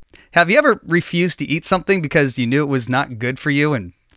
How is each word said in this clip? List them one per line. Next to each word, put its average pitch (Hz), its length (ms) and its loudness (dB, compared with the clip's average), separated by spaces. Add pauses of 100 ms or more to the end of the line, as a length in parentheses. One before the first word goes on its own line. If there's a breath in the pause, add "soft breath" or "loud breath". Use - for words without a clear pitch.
(340 loud breath)
Have 170 180 2
you 254 80 2
ever 277 240 2
refused 170 560 0
to - 60 -6
eat 151 200 -4
something 190 340 0
because 143 380 0
you 123 80 0
knew 135 160 2
it 143 60 -2
was 131 200 -2
not 127 300 -2
good 123 220 -4
for 151 100 -4
you 147 240 2
and 95 200 -6 (240)